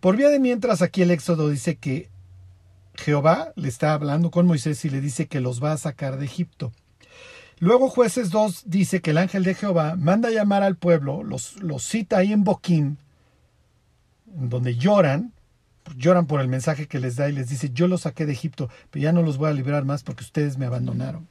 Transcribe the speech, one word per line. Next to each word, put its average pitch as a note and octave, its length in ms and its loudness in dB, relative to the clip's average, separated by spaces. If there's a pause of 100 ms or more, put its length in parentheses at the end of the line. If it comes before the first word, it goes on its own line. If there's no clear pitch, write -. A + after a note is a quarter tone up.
Por F#3 140 4
vía C#4 140 6
de C#4+ 100 4
mientras, A#3+ 420 0
aquí F#3 200 0
el F3 100 4
Éxodo D#3+ 360 0
dice D3 280 -2
que C#3 340 -6 (840)
Jehová D#3+ 580 2
le C#3+ 140 -6
está D3+ 240 -2
hablando D3+ 400 0
con F3 160 4
Moisés D#3 360 -2
y D#3 60 -2
le C3+ 100 -4
dice C#3+ 280 -4
que C#3+ 120 -4
los B2+ 220 -4
va D3+ 80 -2
a D#3 60 -2
sacar C#3 420 -8
de C#3+ 60 -6
Egipto. C#3+ 480 -8 (880)
Luego B3 280 4
Jueces A#3+ 420 2
dos G#3+ 360 0
dice F#3 340 0
que D#3+ 100 -2
el D3+ 80 2
ángel F#3+ 260 0
de F#3 100 0
Jehová E3+ 400 0
manda F#3+ 360 2
a - 20 0
llamar G3+ 320 2
al F#3+ 100 2
pueblo, E3+ 480 0
los, - 400 -10
los D3 220 -6
cita G#3+ 340 -2
ahí G3 140 4
en G#3 100 4
Boquim, D#3+ 540 2 (1400)
en B2+ 120 -6
donde B2 260 -2
lloran, F3 580 2 (640)
lloran E3+ 300 4
por C#3+ 140 0
el C3 80 0
mensaje C3+ 400 -4
que C#3+ 100 -6
les B2 160 -4
da C#3+ 140 0
y C#3+ 40 -2
les C3+ 160 -6
dice, C#3 240 -6
"Yo D#3+ 140 2
los F3+ 140 0
saqué D#3+ 260 -6
de D3 60 -2
Egipto, C#3 360 -6 (220)
pero C#3+ 140 -4
ya D#3+ 80 2
no E3+ 100 4
los D3+ 160 0
voy D3+ 120 0
a - 20 -2
librar C#3+ 320 -2
más C#3 180 -4
porque - 220 -12
ustedes D3 340 -4
me C3 80 -4
abandonaron". B2+ 640 -6